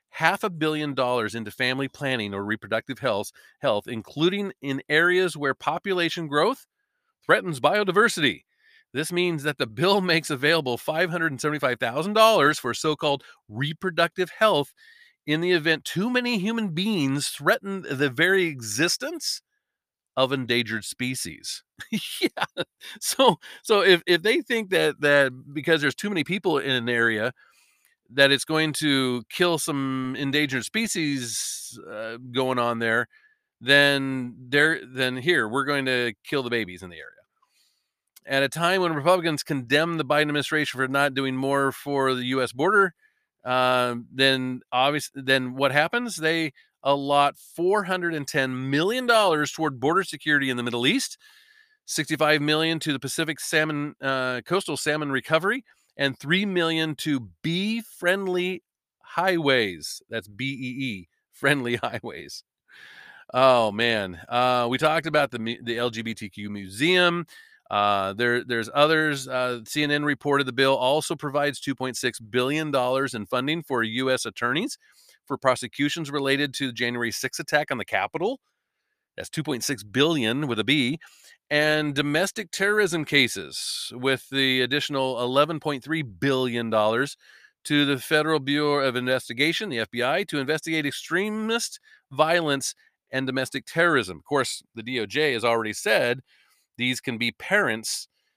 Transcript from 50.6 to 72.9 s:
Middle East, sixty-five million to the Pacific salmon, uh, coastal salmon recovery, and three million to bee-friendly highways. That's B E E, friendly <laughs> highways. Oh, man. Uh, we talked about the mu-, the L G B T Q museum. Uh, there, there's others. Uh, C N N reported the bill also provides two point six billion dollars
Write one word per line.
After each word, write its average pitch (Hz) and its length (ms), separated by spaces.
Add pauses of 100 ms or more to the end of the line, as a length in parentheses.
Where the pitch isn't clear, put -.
Middle 120 240
East, 233 320 (640)
sixty-five 151 560
million 156 400
to 151 120
the 131 60
Pacific 151 420
salmon, 151 640
uh, 131 440
coastal 170 320
salmon 147 340
recovery, 165 520 (320)
and 139 220
three 180 280
million 165 500
to 135 320 (140)
bee-friendly 185 1200 (400)
highways. 135 1080
That's 107 200
B 104 160
E 131 400
E, 98 240 (220)
friendly 131 460
<laughs> 113 60
highways. 104 640 (880)
Oh, 123 400
man. 104 560
Uh, 123 420
we 131 80
talked 156 280
about 151 240
the 120 80
mu-, 113 240
the 117 140
L 123 140
G 113 100
B 113 140
T 104 160
Q 104 180
museum. 156 800 (440)
Uh, 101 420
there, 120 320
there's 117 300
others. 151 520
Uh, 127 380
C 151 180
N 143 80
N 147 140
reported 143 420
the 127 60
bill 135 240
also 143 400
provides 143 440
two 135 140
point 131 220
six - 240
billion 131 500
dollars 131 440